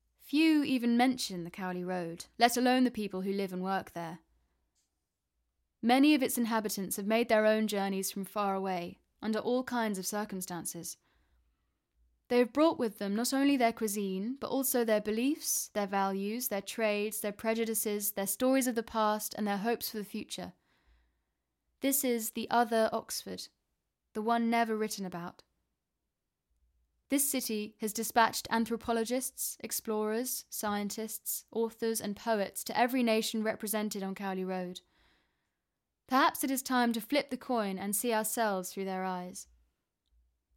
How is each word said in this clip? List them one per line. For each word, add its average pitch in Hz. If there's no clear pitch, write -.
Few 311
even 240
mention 240
the 170
Cowley 180
Road, 175
let 240
alone 254
the 247
people 202
who 196
live 196
and 185
work 190
there. 170
Many 277
of 262
its -
inhabitants 214
have 202
made 226
their 214
own 214
journeys 196
from 196
far 196
away, 185
under 214
all 247
kinds 226
of 185
circumstances. 180
They 240
have 240
brought 320
with 220
them 202
not 233
only 277
their 233
cuisine, 208
but -
also 262
their 214
beliefs, 240
their 202
values, 196
their 196
trades, 208
their 208
prejudices, 220
their 196
stories 254
of 247
the 226
past, 214
and 214
their 202
hopes 220
for 220
the 202
future. 185
This 269
is 233
the -
other 226
Oxford, -
the 220
one 233
never 233
written 214
about. 175
This 277
city 220
has 214
dispatched -
anthropologists, 226
explorers, 214
scientists, 208
authors, 226
and 202
poets 214
to -
every 247
nation 220
represented 214
on 190
Cowley 190
Road. 185
Perhaps 294
it 262
is 269
time 240
to 226
flip 285
the 262
coin 208
and 196
see 240
ourselves 214
through 196
their 185
eyes. 185